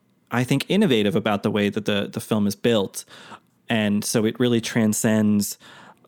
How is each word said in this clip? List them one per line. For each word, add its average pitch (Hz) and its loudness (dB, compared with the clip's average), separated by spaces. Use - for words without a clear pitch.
I 123 0
think, 139 0
innovative 127 2
about 104 0
the 107 0
way 104 0
that 101 -6
the, 101 -2
the - -8
film 104 -2
is 101 -2
built. 110 -2
And 107 0
so 110 0
it 110 -2
really 120 2
transcends, 107 0